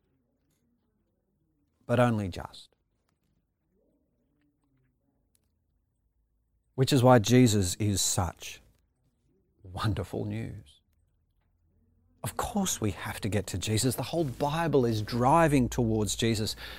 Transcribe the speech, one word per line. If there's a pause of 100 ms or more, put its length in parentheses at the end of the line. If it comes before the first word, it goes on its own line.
(1800)
but
only
just. (4000)
Which
is
why
Jesus
is
such (1000)
wonderful
news. (1400)
Of
course
we
have
to
get
to
Jesus.
The
whole
Bible
is
driving
towards
Jesus. (240)